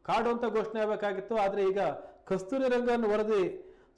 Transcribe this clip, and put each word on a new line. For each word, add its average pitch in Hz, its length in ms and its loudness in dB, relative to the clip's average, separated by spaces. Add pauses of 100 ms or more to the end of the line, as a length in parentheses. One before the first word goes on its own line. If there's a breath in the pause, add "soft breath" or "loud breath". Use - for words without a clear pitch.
ಕಾಡು 226 280 0
ಅಂತ 233 140 -2
ಘೋಷಣೆ 220 360 -2
ಆಗಬೇಕಾಗಿತ್ತು. 208 560 -2
ಆದ್ರೆ 196 280 2
ಈಗ 190 160 2 (440 loud breath)
ಕಸ್ತೂರಿ 262 440 0
ರಂಗನ್ 240 360 2
ವರದಿ 208 720 0 (240 loud breath)